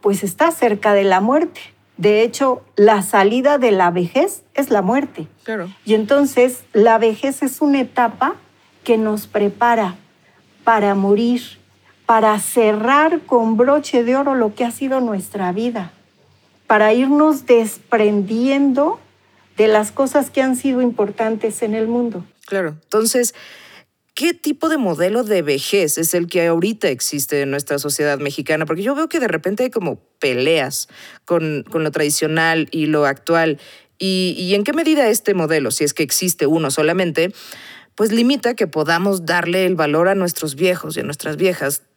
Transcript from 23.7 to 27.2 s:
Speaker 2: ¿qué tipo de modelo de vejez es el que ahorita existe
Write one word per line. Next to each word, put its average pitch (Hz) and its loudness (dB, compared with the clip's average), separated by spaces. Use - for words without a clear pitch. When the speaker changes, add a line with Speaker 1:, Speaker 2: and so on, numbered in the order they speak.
Speaker 2:
¿qué 339 -2
tipo 302 -4
de 311 0
modelo 196 0
de 208 0
vejez 151 0
es 165 -2
el 175 0
que 170 0
ahorita 175 0
existe 143 -4